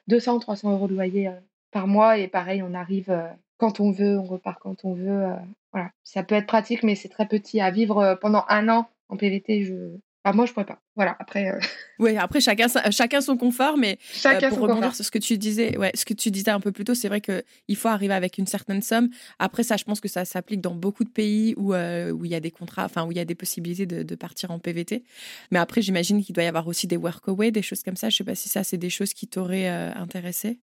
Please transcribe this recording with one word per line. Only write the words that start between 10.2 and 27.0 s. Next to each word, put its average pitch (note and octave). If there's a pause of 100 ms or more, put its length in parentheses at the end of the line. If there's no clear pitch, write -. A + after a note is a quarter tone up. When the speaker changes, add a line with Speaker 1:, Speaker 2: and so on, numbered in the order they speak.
Speaker 1:
enfin, G3
moi, A#3
je A#3+
pourrais G3+
pas. - (160)
Voilà, F#3+
après, G3+
euh. F#3 (200)
<laughs> -
Speaker 2:
Ouais, A3
après, G3+
chacun A3+
sa-, A3+
chacun C4
son C4+
confort, B3+
mais, G#3+
euh, -
Speaker 1:
Chacun C4+
Speaker 2:
pour G#3+
Speaker 1:
son B3+
Speaker 2:
rebondir A3
Speaker 1:
confort. B3
Speaker 2:
sur G3+
ce -
que A#3+
tu G#3+
disais, G#3+
ouais, G3
ce -
que -
tu G#3+
disais G3
un G3+
peu G3
plus G3+
tôt, B3
c'est A#3+
vrai G#3
que F#3+ (260)
il G#3
faut -
arriver G3+
avec F#3
une F#3+
certaine G3
somme. A#3+ (300)
Après, F#3+
ça, A3
je -
pense G#3
que G3+
ça F3+
s'applique F#3
dans F3
beaucoup G3
de A3+
pays G#3+
où, G3
euh, F3
où E3
il E3+
y E3+
a E3
des E3
contrats, F3
enfin, E3+
où E3+
il E3+
y F3
a E3+
des E3+
possibilités F3
de, E3+
de E3
partir F3
en E3+
P F3
V E3+
T. A3 (480)
Mais F3+
après, F3
j'imagine F#3+
qu'il F#3+
doit E3+
y E3
avoir E3
aussi E3+
des F3
workaway, F#3+